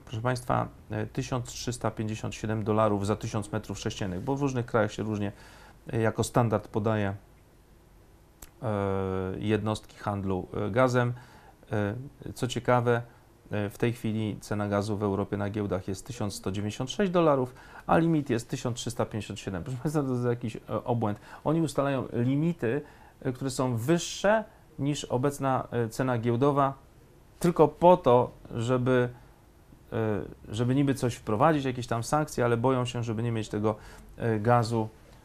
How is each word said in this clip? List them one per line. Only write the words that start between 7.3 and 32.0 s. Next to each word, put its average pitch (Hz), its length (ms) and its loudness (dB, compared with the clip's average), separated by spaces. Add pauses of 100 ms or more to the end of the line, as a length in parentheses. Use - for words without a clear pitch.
e, 131 40 -4 (720)
jednostki 107 580 -2
handlu, 95 520 -4 (180)
e, 107 40 -4
gazem. 123 420 2 (600)
E, 104 220 0 (400)
co - 120 -4
ciekawe, 120 560 2 (480)
e, 104 200 -2
w - 80 -16
tej 120 140 2
chwili 110 480 -4
cena 104 280 -4
gazu 101 280 0
w 101 60 -2
Europie 101 340 0
na 101 140 -2
giełdach 101 380 -2
jest - 180 -8
tysiąc 107 280 -6
sto - 180 -6
dziewięćdziesiąt 104 380 -4
sześć 196 220 0
dolarów, 143 420 4 (320)
a 170 120 4
limit 165 320 2
jest 113 200 0
tysiąc 120 260 -4
trzysta 117 300 -4
pięćdziesiąt 101 340 -8
siedem. 92 220 -6
Proszę 127 200 -6
państwa, 151 200 0
to 131 100 -2
jest 123 120 0
jakiś, 120 320 -2
e, - 40 -10 (240)
obłęd. 113 360 0 (240)
Oni 156 160 2
ustalają 139 520 0
limity, 139 720 0 (400)
e, 131 100 -2
które 135 180 -6
są 127 260 0
wyższe 175 680 2 (340)
niż 139 260 -2
obecna, 135 640 0
e, 117 180 0
cena 127 300 0
giełdowa, 135 560 4 (640)
tylko 170 300 6
po 175 280 8
to, 123 340 6 (240)
żeby, 123 540 2 (840)
e, 107 280 0 (280)
żeby 120 260 0
niby 139 200 4
coś 120 200 -2
wprowadzić, 135 500 2
jakieś 127 220 -4
tam 117 160 -2